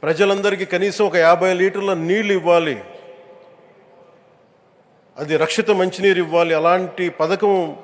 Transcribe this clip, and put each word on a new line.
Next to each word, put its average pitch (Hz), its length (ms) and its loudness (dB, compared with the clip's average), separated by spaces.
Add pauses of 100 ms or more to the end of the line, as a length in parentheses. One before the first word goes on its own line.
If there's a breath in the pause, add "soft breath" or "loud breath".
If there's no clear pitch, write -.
ప్రజలందరికీ 196 600 0
కనీసం 196 420 -2
ఒక 180 100 -2
యాభై 175 380 4
లీటర్ల 196 400 -2
నీళ్ళు 190 380 -2
ఇవ్వాలి, 165 520 0 (2250)
అది 151 180 -4
రక్షిత 156 340 -2
మంచినీరు 185 480 2
ఇవ్వాలి, 165 360 0
అలాంటి 175 540 0
పథకం 180 760 -2